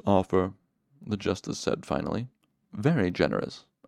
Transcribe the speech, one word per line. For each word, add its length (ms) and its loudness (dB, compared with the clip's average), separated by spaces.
offer," 480 4
the 160 -6
justice 420 -4
said 260 -2
finally. 440 -4
"Very 400 0
generous," 540 -2